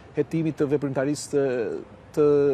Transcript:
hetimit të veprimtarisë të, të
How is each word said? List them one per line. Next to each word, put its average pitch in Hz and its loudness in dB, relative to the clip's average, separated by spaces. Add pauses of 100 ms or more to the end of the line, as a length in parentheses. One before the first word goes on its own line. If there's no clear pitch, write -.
(140)
hetimit 156 -2
të 151 2
veprimtarisë 139 -4
të, 143 2 (680)
të 151 4 (280)